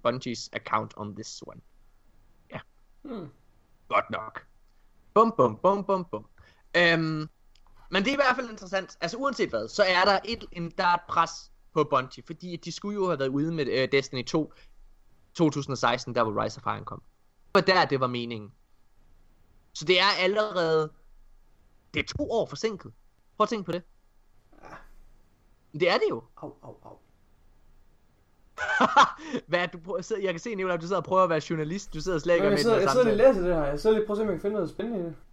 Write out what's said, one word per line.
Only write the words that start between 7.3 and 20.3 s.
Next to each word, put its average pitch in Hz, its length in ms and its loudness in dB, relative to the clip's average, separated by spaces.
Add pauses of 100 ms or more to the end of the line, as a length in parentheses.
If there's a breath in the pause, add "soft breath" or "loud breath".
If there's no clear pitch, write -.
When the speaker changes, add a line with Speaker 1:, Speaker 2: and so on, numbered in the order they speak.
Speaker 1:
men 190 140 0
det 185 40 0
er 269 60 0
i - 20 0
hvert 269 200 2
fald 247 140 -6
interessant. 190 520 -8
Altså, 170 160 -4
uanset 262 320 -2
hvad, 113 180 -4
så 208 160 2
er 185 220 4
der 196 200 4
et, 214 260 -8
en, 170 260 -8
der 190 60 0
er 175 100 4
et 175 160 0
pres 165 220 2 (420)
på 156 100 4
Bungie, 131 420 -2
fordi 175 300 -12
de 170 160 -10
skulle 208 240 -8
jo 190 120 0
have 160 120 0
været 135 100 0
ude 143 220 -2
med, 151 160 -2
øh, 123 240 0
Destiny 135 340 0
to, 156 280 -2 (800 soft breath)
to 160 160 4
tusind 139 240 -4
og 120 40 -6
seksten, 123 380 0
der 120 80 4
hvor 107 200 0
Rise 110 220 -6
of 107 100 -2
Iron 104 100 -12
kom. - 160 -14 (540)
Det 190 120 4
var 185 60 4
der, 170 120 4
det 139 140 0
var 131 80 2
meningen. 117 440 -6 (1200)
Så - 120 -12
det 180 140 4
er 190 100 6 (100)
allerede, 180 720 0 (1040)